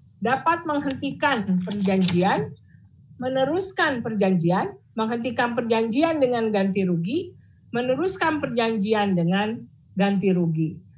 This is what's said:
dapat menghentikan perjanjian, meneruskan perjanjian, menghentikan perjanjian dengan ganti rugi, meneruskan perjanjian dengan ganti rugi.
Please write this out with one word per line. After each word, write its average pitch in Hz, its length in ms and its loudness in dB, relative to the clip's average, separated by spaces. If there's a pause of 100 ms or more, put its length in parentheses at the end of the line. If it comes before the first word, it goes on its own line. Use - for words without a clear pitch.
(200)
dapat 330 480 0
menghentikan 269 960 0
perjanjian, 190 880 2 (640)
meneruskan 262 840 -2
perjanjian, 190 720 0 (180)
menghentikan 233 600 -2
perjanjian 233 640 0
dengan 240 320 2
ganti 196 320 0
rugi, 185 480 -2 (400)
meneruskan 294 720 0
perjanjian 220 720 0
dengan 196 480 0 (320)
ganti 196 400 2
rugi. 160 400 0 (220)